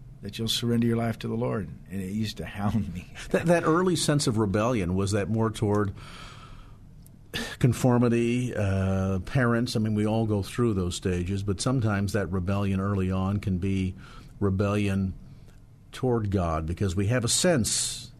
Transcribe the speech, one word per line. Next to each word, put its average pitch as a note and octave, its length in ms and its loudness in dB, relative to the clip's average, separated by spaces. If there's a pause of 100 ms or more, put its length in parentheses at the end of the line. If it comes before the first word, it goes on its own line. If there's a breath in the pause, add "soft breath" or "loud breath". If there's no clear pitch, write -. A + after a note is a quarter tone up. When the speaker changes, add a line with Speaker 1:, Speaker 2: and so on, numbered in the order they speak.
(220)
Speaker 1:
that - 160 -10
you'll A2+ 80 -4
surrender A#2 400 2
your A#2 100 2
life A#2 220 -2
to - 80 -8
the A2+ 80 -4
Lord." A2+ 340 -2 (220)
And F#2+ 100 -6
it F#2 120 -6
used G#2+ 240 -4
to D#2+ 80 -8
<laughs> - 20 -8
hound G2+ 480 -2
me. - 180 -12 (180 loud breath)
Speaker 2:
That, E3+ 160 0
that E3+ 180 4
early F3 320 4
sense D3 320 2
of G#2+ 100 2
rebellion, G#2 560 2
was F#2+ 160 0
that G2 180 0
more A2 220 2
toward G#2 420 2 (1700 loud breath)
conformity, A#2+ 960 4
uh, F#2+ 640 2
parents? A#2 560 0
I A#2 60 0
mean, A2 140 0
we G#2+ 120 2
all A2 200 2
go G#2 180 0
through A#2 300 0
those F2+ 200 0
stages, F#2 480 -2
but G2 180 -2
sometimes G#2+ 520 0
that G2 180 0
rebellion G2 480 0
early F#2+ 320 0
on F#2+ 280 0
can F#2+ 200 0
be F#2+ 380 0 (420 loud breath)
rebellion G2 760 2 (760 loud breath)
toward A#2 400 0
God, E2 360 2
because F2+ 280 -2
we G2 140 0
have A#2+ 160 2
a A#2+ 40 -2
sense - 800 0 (140)